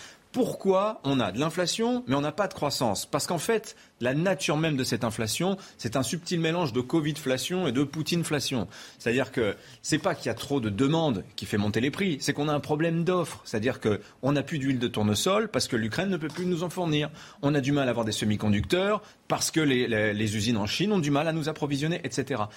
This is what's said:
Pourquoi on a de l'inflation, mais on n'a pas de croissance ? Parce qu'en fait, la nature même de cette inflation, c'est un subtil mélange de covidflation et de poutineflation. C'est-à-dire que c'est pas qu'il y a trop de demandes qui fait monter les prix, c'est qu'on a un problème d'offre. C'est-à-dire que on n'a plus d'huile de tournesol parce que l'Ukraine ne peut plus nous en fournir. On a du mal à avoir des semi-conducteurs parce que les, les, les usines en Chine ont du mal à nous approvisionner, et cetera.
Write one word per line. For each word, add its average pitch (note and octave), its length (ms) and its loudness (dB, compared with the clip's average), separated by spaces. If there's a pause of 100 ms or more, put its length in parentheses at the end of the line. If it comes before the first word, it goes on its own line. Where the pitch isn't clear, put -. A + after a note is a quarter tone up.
(300)
Pourquoi G3+ 720 0
on C#3 160 2
a G2 120 2
de G#2 80 -4
l'inflation, F3+ 680 0
mais B2+ 80 2
on C#3+ 60 2
n'a D3 120 -2
pas G3 160 0
de - 60 -8
croissance ? C3+ 520 0
Parce - 200 -2
qu'en F3+ 120 -2
fait, A3 380 -2 (260)
la B2 100 2
nature E3+ 460 2
même D#3 180 2
de B2+ 80 0
cette A#2 180 -2
inflation, A#2+ 540 0 (220)
c'est A2 180 -4
un C3+ 60 2
subtil E3+ 360 -2
mélange E3 360 0
de B2 80 2
covidflation D#3 840 0
et B2+ 60 0
de C3 100 2
poutineflation. D3 840 -2 (300)
C'est-à-dire B2 340 0
que G#2 240 2 (240)
c'est - 160 0
pas E3 180 0
qu'il - 120 -8
y - 20 0
a A#2 60 0
trop C#3 260 -2
de A2 80 -2
demandes C#3 560 2 (100)
qui - 120 -10
fait - 100 -2
monter G#2 240 2
les C3+ 100 0
prix, F3+ 300 -2
c'est - 140 0
qu'on D3 140 -2
a D3+ 40 0
un D3 80 0
problème E3 440 0
d'offre. F3+ 420 0
C'est-à-dire A#2+ 340 -2
que G#2+ 220 0 (180)
on D3 120 2
n'a C#3+ 100 2
plus D3 160 -4
d'huile C3+ 200 0
de A#2+ 100 0
tournesol C#3+ 600 2
parce - 180 -2
que C3 100 -2
l'Ukraine A2+ 340 0
ne F3+ 80 0
peut D3+ 100 -4
plus F3+ 160 -6
nous F3 180 0
en F3 60 -4
fournir. D3+ 400 0 (320)
On C#3+ 140 2
a C#3+ 80 2
du C3+ 100 0
mal C#3 160 2
à - 20 2
avoir A#2 140 2
des A2 80 0
semi-conducteurs G#2+ 880 2 (280)
parce - 220 0
que D#3+ 100 2
les, B2+ 280 4
les, G#2+ 240 4
les G#2+ 240 0
usines A2+ 220 2
en G#2 80 0
Chine F#3 260 0
ont G3+ 60 2
du D3 120 0
mal C#3+ 160 2
à D#3+ 60 0
nous D#3 160 -2
approvisionner, D3+ 560 -2
et B2 60 -4
cetera. A#2+ 460 -2